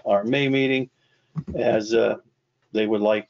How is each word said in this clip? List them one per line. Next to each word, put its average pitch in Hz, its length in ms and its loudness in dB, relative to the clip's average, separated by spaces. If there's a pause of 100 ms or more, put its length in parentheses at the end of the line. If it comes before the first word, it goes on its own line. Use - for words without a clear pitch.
our 101 180 0
May 139 240 0
meeting, 135 420 0 (640)
as, 113 380 0
uh, 110 240 2 (540)
they 107 160 0
would 107 140 0
like 107 280 0